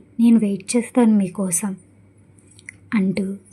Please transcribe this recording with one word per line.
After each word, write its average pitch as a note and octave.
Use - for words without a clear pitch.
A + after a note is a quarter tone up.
నేను A#3
వెయిట్ G3+
చేస్తాను A3+
మీకోసం" F#3+
అంటూ G3